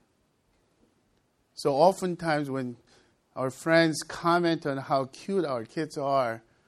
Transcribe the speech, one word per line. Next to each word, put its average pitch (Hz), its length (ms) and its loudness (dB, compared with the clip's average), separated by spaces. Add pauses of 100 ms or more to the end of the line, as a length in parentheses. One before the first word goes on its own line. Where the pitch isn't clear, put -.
(1500)
So - 200 -2
oftentimes 165 760 0
when 127 260 -6 (600)
our 127 140 -4
friends 165 520 2
comment 170 640 0
on 135 140 -4
how 135 280 -2
cute 190 380 -4
our 127 200 -4
kids 156 340 -6
are 135 440 0 (260)